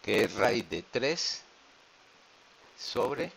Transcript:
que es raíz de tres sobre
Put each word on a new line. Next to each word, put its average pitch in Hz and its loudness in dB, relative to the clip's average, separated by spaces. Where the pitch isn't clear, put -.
que 101 2
es 92 -2
raíz 107 2
de 82 -4
tres - 0
sobre - -4